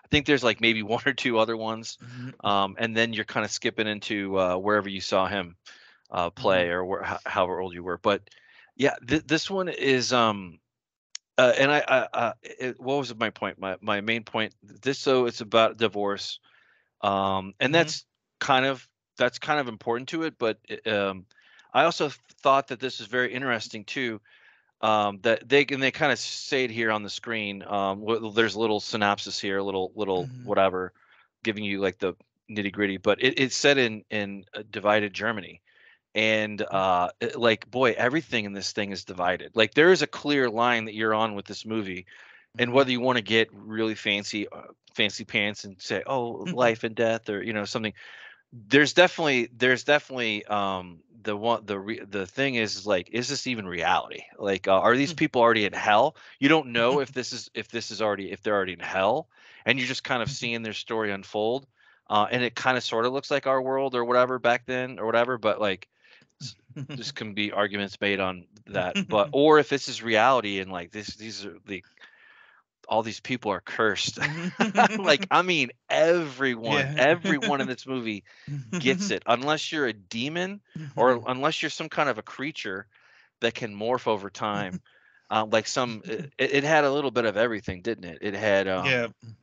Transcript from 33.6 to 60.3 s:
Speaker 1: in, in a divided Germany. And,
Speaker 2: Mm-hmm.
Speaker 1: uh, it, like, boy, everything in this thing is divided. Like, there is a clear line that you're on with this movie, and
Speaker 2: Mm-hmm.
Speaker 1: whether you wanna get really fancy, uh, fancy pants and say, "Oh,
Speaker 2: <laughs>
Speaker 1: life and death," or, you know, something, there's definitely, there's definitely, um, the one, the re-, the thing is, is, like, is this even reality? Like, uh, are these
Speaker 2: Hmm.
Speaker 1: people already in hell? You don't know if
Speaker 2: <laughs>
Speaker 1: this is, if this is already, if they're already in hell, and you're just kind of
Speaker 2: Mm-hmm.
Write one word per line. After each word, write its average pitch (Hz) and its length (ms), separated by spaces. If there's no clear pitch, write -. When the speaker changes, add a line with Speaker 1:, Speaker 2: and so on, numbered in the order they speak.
Speaker 1:
in, 110 320
in 101 440
a 110 100
divided 104 500
Germany. 95 480
And, 107 460
Speaker 2:
Mm-hmm. - 0
Speaker 1:
uh, 92 380
it, 117 180
like, 113 320
boy, 123 260
everything 123 480
in 101 80
this 98 180
thing 101 200
is 95 120
divided. 90 520
Like, 113 180
there 165 180
is 156 120
a - 40
clear 139 420
line 113 360
that 107 80
you're 110 220
on 110 200
with 98 100
this 104 200
movie, 98 400
and 120 120
Speaker 2:
Mm-hmm. - 20
Speaker 1:
whether 131 180
you 123 100
wanna 123 200
get 110 320
really 110 420
fancy, 104 540
uh, - 140
fancy 104 320
pants 104 380
and 98 180
say, - 240
"Oh, 123 240
Speaker 2:
<laughs> 175 220
Speaker 1:
life 120 320
and 113 120
death," 113 340
or, 101 120
you 113 120
know, 104 120
something, 107 280
there's 123 400
definitely, 151 600
there's 123 300
definitely, 123 640
um, 95 560
the 107 140
one, 110 280
the 101 140
re-, 104 260
the 98 220
thing 135 280
is, 110 200
is, 95 120
like, 95 240
is 120 180
this 135 180
even 110 200
reality? 85 560
Like, 98 300
uh, 95 120
are 110 180
these 143 160
Speaker 2:
Hmm. - 20
Speaker 1:
people 143 260
already 113 240
in 92 80
hell? 110 440
You 139 100
don't 156 180
know 120 320
if 135 120
Speaker 2:
<laughs> - 20
Speaker 1:
this 123 200
is, 113 220
if 110 140
this 113 220
is 101 100
already, 98 300
if 98 120
they're 107 120
already 92 180
in 82 60
hell, 104 500
and 123 140
you're 123 80
just 131 160
kind 123 200
of 104 60
Speaker 2:
Mm-hmm. - 20